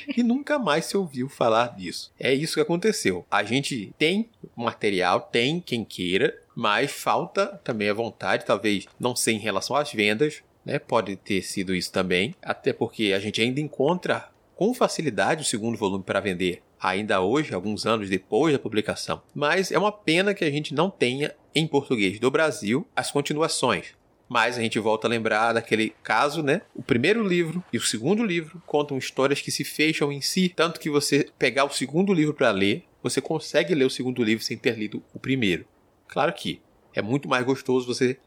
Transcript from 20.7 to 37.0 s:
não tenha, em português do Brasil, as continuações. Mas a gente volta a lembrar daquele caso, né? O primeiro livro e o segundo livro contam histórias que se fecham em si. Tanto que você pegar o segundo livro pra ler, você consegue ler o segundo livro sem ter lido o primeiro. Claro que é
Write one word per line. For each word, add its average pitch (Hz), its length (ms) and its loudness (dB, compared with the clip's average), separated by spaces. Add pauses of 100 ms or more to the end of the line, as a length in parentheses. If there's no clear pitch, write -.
não 170 160 2
tenha, 131 440 -2 (200)
em 156 120 2
português 107 540 0
do 123 100 4
Brasil, 147 640 0
as 127 160 -2
continuações. 143 840 -2 (320)
Mas 120 300 2
a - 20 -2
gente 113 180 0
volta 110 300 0
a - 20 2
lembrar 113 440 0
daquele 110 480 0
caso, 143 400 0
né? 147 180 2 (140)
O - 80 -14
primeiro 180 440 2
livro 175 460 -2
e 117 60 -2
o - 40 -4
segundo 160 400 0
livro 170 440 -4
contam 147 320 -2
histórias 131 420 0
que - 100 -8
se - 140 -4
fecham 151 480 0
em 143 80 -8
si. 180 340 2
Tanto 165 240 0
que 160 120 -4
você 143 480 2
pegar 135 260 2
o 147 60 -2
segundo 170 420 0
livro 151 220 2
pra 131 160 4
ler, 101 340 2 (180)
você 127 200 0
consegue 160 520 0
ler 131 120 4
o 131 40 2
segundo 123 320 -2
livro 110 220 2
sem 113 140 -6
ter 113 200 0
lido 107 240 -6 (120)
o - 40 -14
primeiro. 113 460 0 (420)
Claro 160 280 0
que - 260 -8 (340)
é - 60 -2